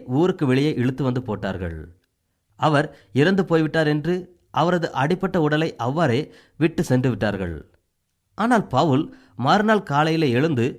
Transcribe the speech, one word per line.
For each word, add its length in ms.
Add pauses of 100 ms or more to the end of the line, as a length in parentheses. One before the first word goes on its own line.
ஊருக்கு 380
வெளியே 280
இழுத்து 300
வந்து 180
போட்டார்கள். 560 (840)
அவர் 260 (280)
இறந்து 300
போய்விட்டார் 440
என்று 260 (400)
அவரது 380
அடிபட்ட 480
உடலை 280 (100)
அவ்வாறே 420 (400)
விட்டு 240
சென்று 260
விட்டார்கள். 460 (840)
ஆனால் 300
பவுல் 360 (340)
மறுநாள் 500
காலையிலே 420
எழுந்து 360 (120)